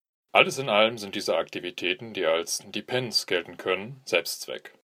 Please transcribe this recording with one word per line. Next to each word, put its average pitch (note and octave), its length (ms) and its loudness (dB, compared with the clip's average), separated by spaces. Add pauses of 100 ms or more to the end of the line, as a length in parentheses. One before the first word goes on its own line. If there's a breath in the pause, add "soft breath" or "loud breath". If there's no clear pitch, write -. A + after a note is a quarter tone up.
(340)
Alles D3+ 260 2
in C3+ 100 -2
allem A2 280 6
sind G2+ 180 -8
diese G2 200 0
Aktivitäten, F2 800 -2
die F#2 120 0
als E2 400 2
Depends G#2+ 640 -2
gelten F2 300 -2
können, G#2+ 480 -2
Selbstzweck. - 680 -2 (120)